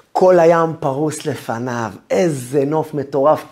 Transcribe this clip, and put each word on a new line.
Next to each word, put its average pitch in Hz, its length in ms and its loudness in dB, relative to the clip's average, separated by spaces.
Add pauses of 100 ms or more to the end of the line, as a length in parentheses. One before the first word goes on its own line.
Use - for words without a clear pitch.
(120)
כל 185 260 4
הים 165 420 4
פרוס 147 460 -4
לפניו, 120 640 -6 (200)
איזה 143 540 0
נוף 156 300 -2
מטורף, 143 580 0